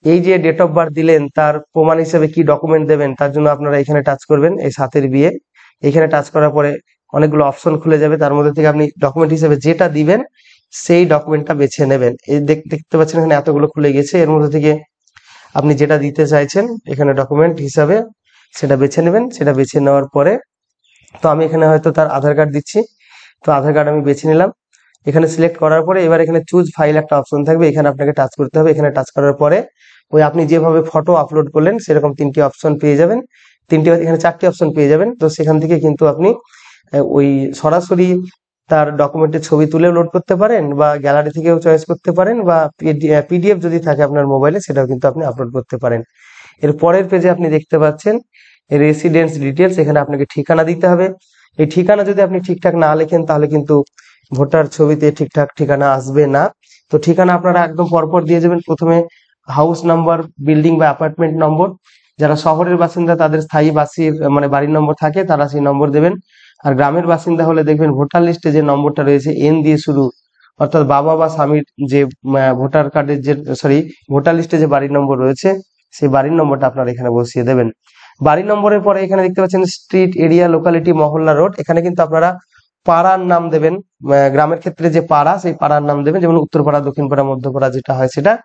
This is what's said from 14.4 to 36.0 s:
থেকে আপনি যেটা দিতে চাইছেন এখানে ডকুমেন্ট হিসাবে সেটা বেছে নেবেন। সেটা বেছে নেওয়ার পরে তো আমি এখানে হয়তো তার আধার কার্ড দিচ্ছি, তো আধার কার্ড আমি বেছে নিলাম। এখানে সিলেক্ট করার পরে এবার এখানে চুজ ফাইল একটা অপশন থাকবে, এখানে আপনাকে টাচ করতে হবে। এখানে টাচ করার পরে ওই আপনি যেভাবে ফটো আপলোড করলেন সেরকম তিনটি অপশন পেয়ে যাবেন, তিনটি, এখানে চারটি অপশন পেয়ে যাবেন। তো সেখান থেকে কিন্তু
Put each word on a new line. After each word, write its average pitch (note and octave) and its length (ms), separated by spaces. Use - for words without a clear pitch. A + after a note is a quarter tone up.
থেকে D3+ 160
আপনি D3+ 180
যেটা D3+ 160
দিতে D3 300
চাইছেন D3 380
এখানে C#3 200
ডকুমেন্ট D3 460
হিসাবে D3 360
সেটা C#3 240
বেছে C#3 200
নেবেন। F#3 220
সেটা D3 180
বেছে C3+ 260
নেওয়ার C#3 340
পরে D3 200
তো - 80
আমি D#3 160
এখানে D#3+ 260
হয়তো D#3 200
তার D#3 160
আধার D3 180
কার্ড D3+ 200
দিচ্ছি, D3 240
তো - 80
আধার C#3+ 240
কার্ড D3 140
আমি D3+ 120
বেছে C#3+ 260
নিলাম। E3 220
এখানে D#3+ 220
সিলেক্ট E3 360
করার D#3+ 240
পরে F#3+ 200
এবার E3 140
এখানে D#3+ 180
চুজ F3 160
ফাইল D3+ 260
একটা D3+ 180
অপশন C#3+ 280
থাকবে, D#3+ 240
এখানে D3 180
আপনাকে C#3 300
টাচ C3 180
করতে C#3 220
হবে। D#3 120
এখানে D3 200
টাচ C3+ 240
করার C#3 260
পরে D3+ 180
ওই D3+ 80
আপনি D3+ 240
যেভাবে D#3+ 440
ফটো D#3+ 240
আপলোড D3+ 320
করলেন E3 240
সেরকম D3+ 340
তিনটি C#3+ 280
অপশন D3 300
পেয়ে D3 200
যাবেন, G3+ 180
তিনটি, D#3 200
এখানে E3 280
চারটি E3+ 300
অপশন F3 280
পেয়ে D3 140
যাবেন। E3 200
তো D#3 100
সেখান D#3 300
থেকে D#3+ 200
কিন্তু D#3 280